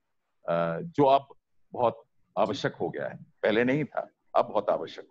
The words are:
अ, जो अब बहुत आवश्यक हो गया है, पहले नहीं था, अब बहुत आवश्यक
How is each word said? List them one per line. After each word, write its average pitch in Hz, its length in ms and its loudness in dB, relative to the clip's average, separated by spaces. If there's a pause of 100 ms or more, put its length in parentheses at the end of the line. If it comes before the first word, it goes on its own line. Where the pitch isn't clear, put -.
(480)
अ, 82 320 0
जो 87 240 0
अब 135 240 4 (440)
बहुत 117 300 0 (360)
आवश्यक 107 360 0
हो 85 160 -4
गया 71 180 -6
है, - 80 -12 (260)
पहले 110 220 2
नहीं 135 200 0
था, - 260 -6 (240)
अब - 140 2
बहुत 101 220 -2
आवश्यक 80 400 -4